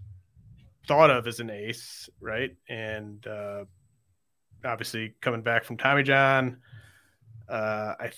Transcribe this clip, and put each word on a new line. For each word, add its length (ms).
thought 240
of 160
as 140
an 100
ace, 580
right? 360
And, 580
uh, 380
obviously 560
coming 220
back 220
from 120
Tommy 260
John, 560
uh, 520
I 180